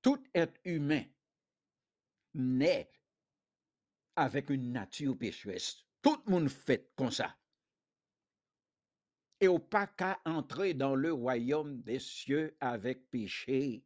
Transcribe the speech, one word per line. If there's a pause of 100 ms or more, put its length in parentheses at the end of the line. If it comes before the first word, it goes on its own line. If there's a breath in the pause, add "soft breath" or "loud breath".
tout (100)
être
humain (1300)
naît (1300)
avec
une
nature
pécheresse. (180)
Tout
le
monde
fait
comme
ça. (2000)
Et
au
pas
qu'à
entrer
dans
le
royaume
des
cieux
avec
péché.